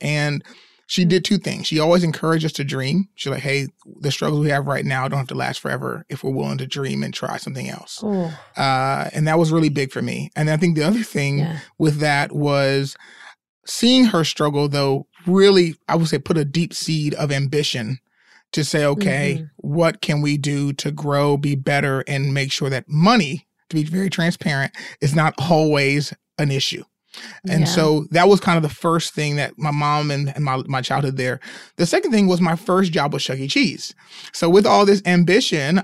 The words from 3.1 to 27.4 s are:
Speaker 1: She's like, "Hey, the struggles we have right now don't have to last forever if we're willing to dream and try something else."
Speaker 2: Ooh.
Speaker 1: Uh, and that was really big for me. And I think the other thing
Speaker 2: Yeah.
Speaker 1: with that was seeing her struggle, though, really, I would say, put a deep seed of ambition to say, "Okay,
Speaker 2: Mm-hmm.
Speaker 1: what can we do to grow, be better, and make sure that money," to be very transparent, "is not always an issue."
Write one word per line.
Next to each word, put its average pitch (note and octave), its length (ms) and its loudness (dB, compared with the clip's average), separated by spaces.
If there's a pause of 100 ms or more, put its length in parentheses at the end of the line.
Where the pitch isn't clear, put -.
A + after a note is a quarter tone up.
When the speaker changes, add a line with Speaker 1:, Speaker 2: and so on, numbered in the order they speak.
Speaker 1:
She's - 160 -8
like, B2+ 100 -6
"Hey, C#3 260 -2 (340)
the C#3+ 100 -2
struggles D3 320 0
we D3+ 80 2
have C#3 160 0
right C#3 180 -2
now C3 220 -2
don't - 120 -4
have C3 100 -6
to - 60 -8
last C3 240 -6
forever C3 500 -8
if C#3 140 -12
we're C#3 80 -4
willing C#3 280 -4
to C3 80 -8
dream C3+ 360 -6
and - 100 -8
try - 240 -6
something B2+ 320 -10
else." - 340 -14
Speaker 2:
Ooh. F#3+ 260 -2 (280)
Speaker 1:
Uh, C3+ 560 -2
and D3+ 140 0
that D#3+ 120 2
was D#3+ 120 4
really D#3+ 180 2
big C#3+ 220 -4
for B2 100 -6
me. B2 340 -6
And D3+ 140 0
I D#3 80 2
think E3+ 180 2
the D3+ 100 0
other A3 180 0
thing C#3+ 360 -2
Speaker 2:
Yeah. D#3+ 200 -4 (200)
Speaker 1:
with D3 200 2
that C#3+ 320 0
was C#3 640 0 (720)
seeing B3+ 380 4
her F3 180 4
struggle, D3 460 0
though, C#3 380 0 (180)
really, F#3 500 6 (120)
I D#3 80 0
would E3 120 2
say, D3+ 120 0
put D#3+ 180 -2
a D3 80 0
deep D#3+ 280 -2
seed D3+ 420 -2
of D3 160 -2
ambition C3+ 640 -2 (540)
to D#3 120 -2
say, D3 220 0
"Okay, C#3+ 540 0
Speaker 2:
Mm-hmm. D#3 60 -10 (120)
Speaker 1:
what D#3+ 440 0
can D3 200 0
we D3 160 2
do C#3+ 360 -2
to C#3+ 180 -6
grow, C#3+ 440 2
be C#3+ 200 0
better, C#3 520 0
and C#3 260 -2
make C3+ 180 -2
sure C#3 180 -2
that C3 180 -4
money," D#3+ 600 2 (220)
to E3 60 -4
be D3+ 80 0
very F3 280 -2
transparent, D#3+ 600 -2 (300)
"is C#3+ 140 0
not D#3 180 2 (160)
always D3 640 2 (240)
an D3 140 0
issue." - 320 -4 (640)